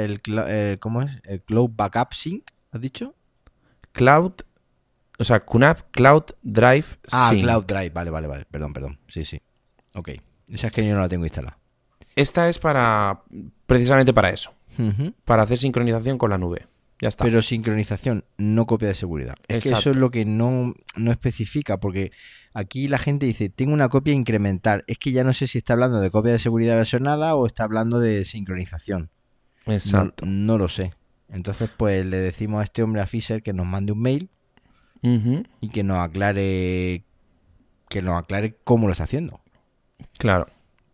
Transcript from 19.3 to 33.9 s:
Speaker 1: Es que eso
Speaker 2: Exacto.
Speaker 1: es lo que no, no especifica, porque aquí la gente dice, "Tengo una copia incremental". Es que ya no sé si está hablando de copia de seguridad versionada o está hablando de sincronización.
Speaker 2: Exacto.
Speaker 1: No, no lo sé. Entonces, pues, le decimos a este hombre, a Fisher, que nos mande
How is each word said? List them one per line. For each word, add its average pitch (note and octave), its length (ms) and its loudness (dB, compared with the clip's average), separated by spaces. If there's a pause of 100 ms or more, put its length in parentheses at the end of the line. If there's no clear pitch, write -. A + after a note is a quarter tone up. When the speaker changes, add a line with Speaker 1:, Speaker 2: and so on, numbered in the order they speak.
Speaker 1:
Es A2 160 -2
que C#3 60 0
eso A#2+ 80 2
Speaker 2:
Exacto. G#2+ 140 2
Speaker 1:
es C3+ 60 2
lo C3 140 2
que A#2 140 -2
no, B2 480 0 (220)
no A2+ 160 0
especifica, A2+ 680 -4
porque G2 320 -4 (420)
aquí B2+ 340 -6
la C#3 120 0
gente C#3+ 260 -2
dice, A2 240 -2
"Tengo C3 240 -2
una C#3+ 160 4
copia C#3+ 240 2
incremental". G#2 760 0
Es A#2 120 -4
que C#3 120 -4
ya B2+ 120 2
no C3 100 4
sé C3 140 -2
si A#2+ 100 -4
está A#2+ 160 0
hablando A#2+ 260 2
de F#2+ 120 2
copia A2 220 4
de A#2 60 2
seguridad A2+ 360 2
versionada C#3+ 600 0
o C3 120 4
está A2+ 160 -6
hablando A2+ 360 0
de A2 260 2
sincronización. F#2 840 -6 (560)
Speaker 2:
Exacto. G2 600 0
Speaker 1:
No, F#2+ 60 -2
no G#2 260 0
lo G2 100 2
sé. F2+ 260 -6 (360)
Entonces, G2 460 -6
pues, G2 300 0
le F#2 120 -4
decimos G#2+ 420 -4
a G#2 60 -2
este - 180 -4
hombre, A2 180 -2
a F#2 60 -4
Fisher, A2+ 340 -6
que G#2 120 -6
nos F2+ 120 -2
mande G2 280 -2